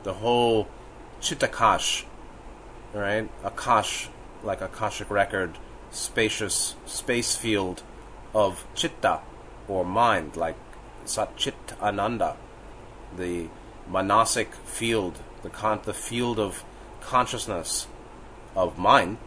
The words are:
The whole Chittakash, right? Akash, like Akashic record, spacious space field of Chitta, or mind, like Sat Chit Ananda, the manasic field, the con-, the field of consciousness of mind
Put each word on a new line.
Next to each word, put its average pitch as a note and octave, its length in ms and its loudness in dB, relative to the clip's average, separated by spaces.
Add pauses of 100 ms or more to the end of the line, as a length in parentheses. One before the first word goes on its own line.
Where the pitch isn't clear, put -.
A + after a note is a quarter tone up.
The G2 100 -2
whole A#2 540 4 (540)
Chittakash, - 840 4 (880)
right? G#2 360 0 (140)
Akash, - 640 2 (360)
like G2 180 -2
Akashic G2 480 -4
record, G2 480 2 (340)
spacious - 840 0 (100)
space - 500 0
field G2 480 0 (500)
of G2+ 320 4 (100)
Chitta, F#2 460 2 (460)
or F#2+ 160 0
mind, F#2 520 4
like E2 200 0 (500)
Sat - 300 -2
Chit - 200 -2 (260)
Ananda, G2+ 540 2 (800)
the F2 320 -2 (420)
manasic G2+ 640 4 (120)
field, A2+ 540 0 (220)
the F#2+ 80 -8
con-, G#2+ 340 0
the G#2 100 -4
field A#2+ 460 0
of G2 240 0 (380)
consciousness A2+ 840 0 (680)
of F#2 220 2
mind G#2 500 6